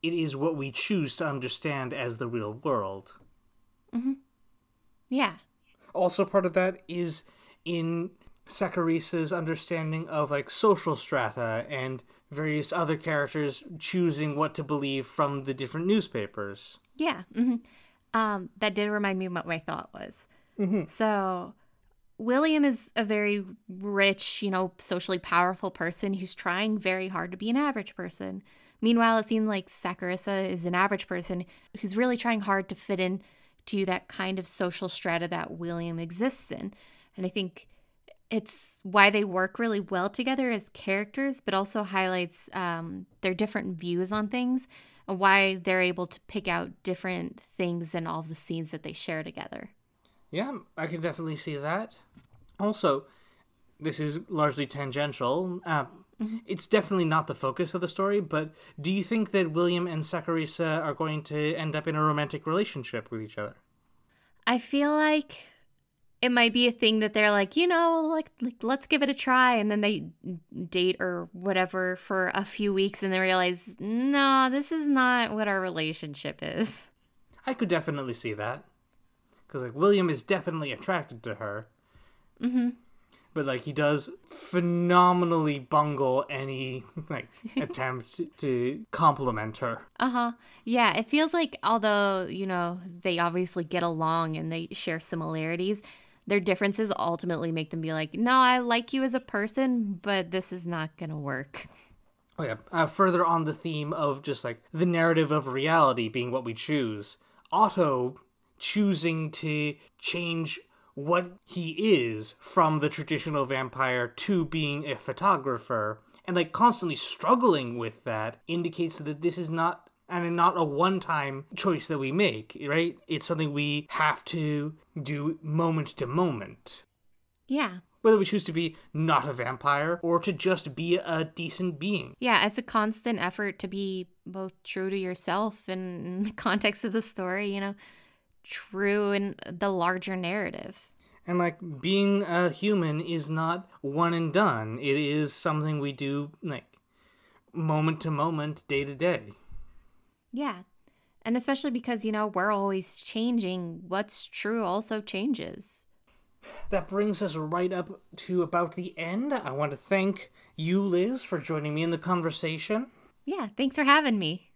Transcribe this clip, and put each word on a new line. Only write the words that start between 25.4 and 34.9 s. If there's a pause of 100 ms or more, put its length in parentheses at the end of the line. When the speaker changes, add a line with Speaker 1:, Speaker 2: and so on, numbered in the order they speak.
Speaker 2:
person
who's
trying
very
hard
to
be
an
average
person. (380)
Meanwhile,
it
seemed
like
Saccharissa
is
an
average
person (340)
who's
really
trying
hard
to
fit
in (460)
to
that
kind
of
social